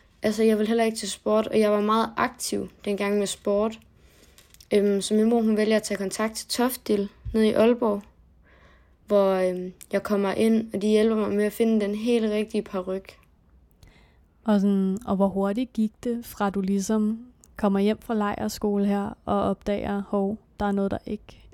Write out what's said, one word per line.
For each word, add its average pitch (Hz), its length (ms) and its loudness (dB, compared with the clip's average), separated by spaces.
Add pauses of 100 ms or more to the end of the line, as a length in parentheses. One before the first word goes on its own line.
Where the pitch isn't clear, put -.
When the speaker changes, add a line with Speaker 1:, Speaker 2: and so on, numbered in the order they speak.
(220)
Speaker 1:
altså, 214 200 0
jeg 220 160 4
ville 214 100 0
heller 233 160 2
ikke 220 120 -2
til 202 140 -8
sport, 214 360 0
og 220 140 2
jeg 208 120 4
var 208 80 2
meget 220 360 0
aktiv 202 520 -4 (160)
dengang 202 340 -2
med 196 80 0
sport. 214 520 -2 (960)
Øhm, 202 260 2
så 214 140 -2
min 220 140 4
mor, 233 120 4
hun 220 160 2
vælger 214 200 2
at 208 60 2
tage 208 160 -4
kontakt 214 360 -4
til - 140 -12
Toftil 214 600 -2 (260)
nede 220 140 4
i - 40 0
Aalborg, 226 500 2 (1040)
hvor, 196 260 4
øhm, 185 400 -2 (200)
jeg 196 100 0
kommer 202 300 0
ind, 220 420 2
og 196 80 -4
de 208 60 0
hjælper 214 280 4
mig 208 140 0
med 202 140 0
at 208 80 -2
finde 226 280 2
den 202 140 -2
helt 220 360 0
rigtige 214 320 -2
paryk. 190 560 -8 (1300)
Speaker 2:
Og 208 160 2
sådan, 196 460 2
og 202 100 -2
hvor 196 120 2
hurtigt 202 440 -2
gik 214 200 -2 (120)
det, 240 220 -6
fra 202 240 -4
du 196 100 -4
ligesom 214 640 0 (300)
kommer 196 240 2
hjem 214 200 2
fra - 140 -6
lejrskole 208 720 -2
her, 202 380 -2
og 202 180 0
opdager, 202 640 -2
hov, 202 300 -2 (220)
der 208 60 -2
er 202 60 0
noget, 196 180 0
der - 160 -6
ikke - 480 -12